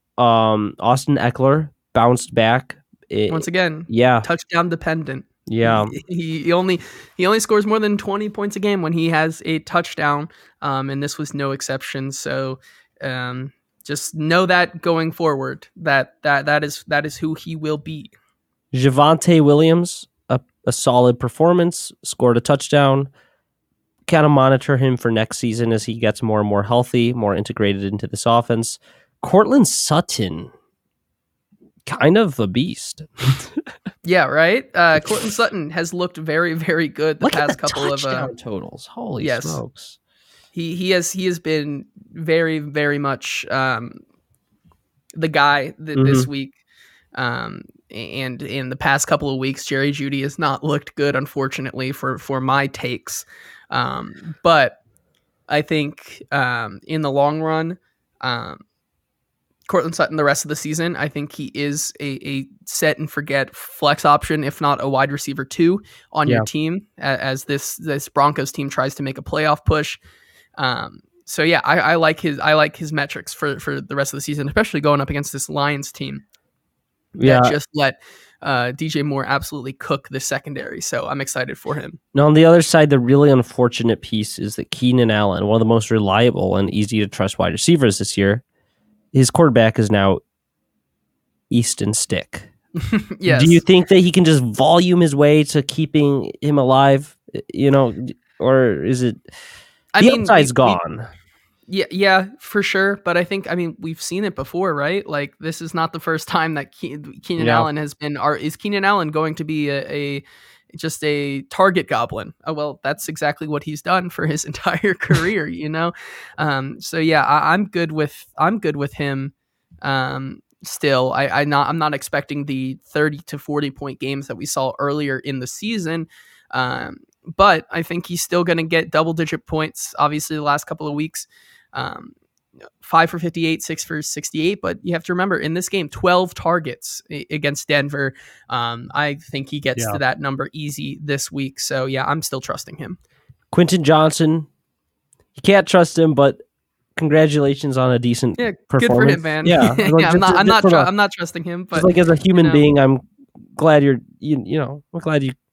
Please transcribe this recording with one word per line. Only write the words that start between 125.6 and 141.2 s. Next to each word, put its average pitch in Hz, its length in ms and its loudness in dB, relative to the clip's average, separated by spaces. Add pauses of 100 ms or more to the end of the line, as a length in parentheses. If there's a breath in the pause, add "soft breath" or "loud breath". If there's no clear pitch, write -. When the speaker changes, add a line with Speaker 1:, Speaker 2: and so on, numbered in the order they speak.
Speaker 2:
Um, 127 460 -6 (400)
but 190 340 4
I 165 120 -4
think 170 240 -8
he's 175 160 -6
still 175 220 0
gonna 165 200 0
get 160 260 -2
double 160 240 0
digit 160 320 -4
points, - 520 -6
obviously 151 380 -2
the 151 60 -6
last 147 220 0
couple 160 240 -10
of 147 60 -8
weeks. 156 320 -8 (460 soft breath)
Um, - 400 -12 (680)
five 165 260 4
for 170 100 -8
fifty-eight, 160 440 -4
six - 220 -8
for 151 180 -8
sixty-eight. 160 580 -4
But 175 220 -4
you 175 100 -4
have 165 120 -4
to 180 100 -4
remember, 185 240 -2
in 160 160 -4
this 180 160 -6
game, 175 180 -4
twelve 180 460 0
targets 165 640 -4 (100)
a-, 147 200 -10
against 147 380 -6
Denver. 143 440 -2 (380 soft breath)
Um, 120 420 -6
I 147 220 -2
think 143 340 -12
he 147 120 -8
gets 127 260 -4
Speaker 1:
Yeah. 104 60 -4
Speaker 2:
to 101 80 -6
that 131 200 -2
number 135 320 -6
easy 147 500 -10
this 143 300 -6